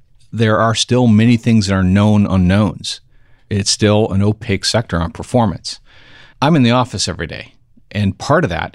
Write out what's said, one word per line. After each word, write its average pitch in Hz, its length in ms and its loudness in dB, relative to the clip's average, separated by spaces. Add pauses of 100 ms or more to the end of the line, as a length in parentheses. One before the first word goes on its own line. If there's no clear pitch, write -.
(320)
there 110 260 0
are 110 160 2
still 123 320 0
many 113 300 4
things 113 300 0
that 95 80 -2
are 95 100 2
known 104 420 2
unknowns. 92 760 0 (480)
It's 98 200 -4
still 107 400 2
an 98 120 0
opaque 104 420 -2
sector 120 340 -2
on 82 140 -4
performance. - 680 -4 (600)
I'm 156 160 2
in 131 60 4
the 117 80 4
office 117 380 -2
every 85 180 -8
day, 76 260 -16 (380)
and 101 280 -4
part 165 240 0
of 107 80 -2
that - 240 -6